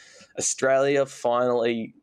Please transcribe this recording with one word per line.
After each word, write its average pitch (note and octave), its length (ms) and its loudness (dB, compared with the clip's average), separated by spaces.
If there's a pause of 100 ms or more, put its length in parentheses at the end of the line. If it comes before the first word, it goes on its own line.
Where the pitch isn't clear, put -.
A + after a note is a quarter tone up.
(380)
Australia C3+ 680 0
finally A#2+ 960 0